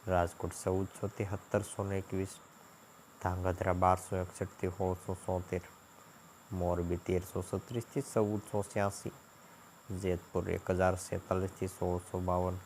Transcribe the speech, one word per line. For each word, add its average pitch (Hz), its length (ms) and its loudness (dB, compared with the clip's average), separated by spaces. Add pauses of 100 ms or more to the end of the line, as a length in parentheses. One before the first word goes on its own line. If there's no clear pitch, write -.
રાજકોટ 90 520 2
ચૌદસોથી 95 720 -2
સત્તરસો - 540 -2
ને 98 140 0
એકવીસ, 95 360 -4 (840)
ધાંગધ્રા 90 580 2
બારસો 92 400 4
એકસઠથી 92 560 -4
સોળસો 92 460 -2
છોતેર, 92 460 -2 (880)
મોરબી 87 480 2
તેરસો 92 460 -2
છત્રીસથી 120 600 -4
ચૌદસો 104 600 0
છ્યાસી, - 500 0 (840)
જેતપુર 90 540 0
એક 90 200 -2
હજાર 92 280 4
સેતાલીસથી 95 720 -2
સોળસો 90 500 -2
બાવન 90 460 2